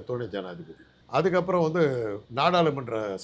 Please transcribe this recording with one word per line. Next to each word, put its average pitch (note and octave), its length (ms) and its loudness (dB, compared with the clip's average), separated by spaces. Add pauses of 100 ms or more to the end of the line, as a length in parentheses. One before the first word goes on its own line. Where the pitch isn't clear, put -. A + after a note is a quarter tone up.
துணை A#2+ 200 -4
ஜனாதிபதி, F2+ 560 -10 (240)
அதுக்கப்புறம் F3+ 560 2
வந்து D#3+ 220 2 (440)
நாடாளுமன்ற C3 960 0